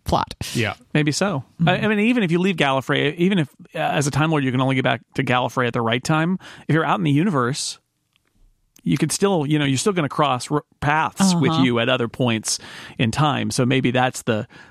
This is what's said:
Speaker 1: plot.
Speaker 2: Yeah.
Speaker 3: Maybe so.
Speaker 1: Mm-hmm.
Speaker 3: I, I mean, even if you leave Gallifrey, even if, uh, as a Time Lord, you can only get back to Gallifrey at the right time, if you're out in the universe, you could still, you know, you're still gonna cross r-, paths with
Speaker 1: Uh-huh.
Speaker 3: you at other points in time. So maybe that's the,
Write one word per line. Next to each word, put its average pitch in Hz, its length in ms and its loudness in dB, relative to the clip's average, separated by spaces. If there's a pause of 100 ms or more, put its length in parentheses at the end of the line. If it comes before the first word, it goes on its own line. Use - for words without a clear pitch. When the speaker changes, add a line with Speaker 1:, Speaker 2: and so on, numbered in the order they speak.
Speaker 1:
plot. - 280 -2 (220)
Speaker 2:
Yeah. 110 200 -2 (200)
Speaker 3:
Maybe 151 160 2
so. 170 320 -2 (180)
Speaker 1:
Mm-hmm. 170 100 4
Speaker 3:
I, 180 100 0
I 214 80 0
mean, 214 100 2
even 233 240 2
if 170 80 0
you 175 80 2
leave 190 160 2
Gallifrey, 139 640 0
even 180 240 2
if, 139 80 -2 (260)
uh, 170 40 -8
as 156 280 0
a 147 60 -2
Time 156 180 0
Lord, 147 140 2
you 127 80 0
can 127 80 0
only 131 160 2
get 127 80 2
back 127 160 0 (140)
to 143 100 -2
Gallifrey 123 420 0
at 117 60 -2
the 120 100 -2
right 117 220 0
time, 165 340 2 (300)
if - 60 0
you're 156 120 2
out 170 120 0
in 202 60 -2
the 151 60 2
universe, 143 680 0 (1000)
you 170 140 0
could 151 140 0
still, 190 360 0
you 151 120 0
know, 151 60 0
you're 135 140 0
still 208 140 0
gonna 165 160 -2
cross 135 420 -2
r-, 147 120 0 (180)
paths 156 540 2
with 143 160 2
Speaker 1:
Uh-huh. - 140 2
Speaker 3:
you 120 160 2
at 117 80 0
other 127 180 0
points 113 540 -2 (380)
in 113 120 2
time. 120 400 0
So 127 160 0
maybe 127 240 2
that's 127 320 -2
the, 110 240 -2 (240)